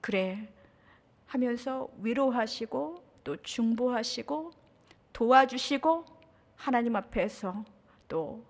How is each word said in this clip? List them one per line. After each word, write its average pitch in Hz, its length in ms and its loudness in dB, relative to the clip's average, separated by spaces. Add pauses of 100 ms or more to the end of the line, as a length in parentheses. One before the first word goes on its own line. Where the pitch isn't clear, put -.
그래." 196 480 -4 (760)
하면서 254 600 -4 (120)
위로하시고 247 1040 -2 (180)
또 143 200 -6
중보하시고 247 1080 -2 (600)
도와주시고 262 920 4 (520)
하나님 233 400 0
앞에서 208 680 -2 (440)
또 160 420 -6